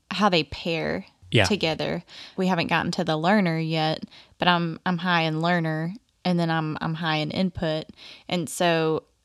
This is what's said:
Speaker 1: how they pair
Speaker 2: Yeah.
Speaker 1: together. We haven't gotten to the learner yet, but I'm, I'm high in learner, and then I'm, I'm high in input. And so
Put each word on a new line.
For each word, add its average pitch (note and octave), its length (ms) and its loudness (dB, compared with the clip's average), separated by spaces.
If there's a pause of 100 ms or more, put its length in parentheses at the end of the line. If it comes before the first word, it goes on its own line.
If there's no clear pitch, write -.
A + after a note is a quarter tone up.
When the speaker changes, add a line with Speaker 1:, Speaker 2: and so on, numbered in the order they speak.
(100)
Speaker 1:
how G3+ 180 2
they F3 160 4
pair E3 600 -4 (260)
Speaker 2:
Yeah. G#2 140 6
Speaker 1:
together. D#3+ 580 0 (340)
We F#3 120 0
haven't F3 180 2
gotten E3+ 260 0
to F3+ 120 -2
the D#3+ 120 0
learner F3 420 2
yet, D#3+ 440 0 (380)
but E3+ 80 2
I'm, E3+ 360 0
I'm F3+ 140 0
high E3+ 240 2
in D#3 180 0
learner, E3 540 0 (300)
and F3+ 160 2
then E3 100 2
I'm, D#3+ 300 -2
I'm E3 140 -4
high D#3+ 220 -2
in D3+ 140 -2
input. E3 540 -2 (440)
And F3 200 -2
so E3 560 0 (200)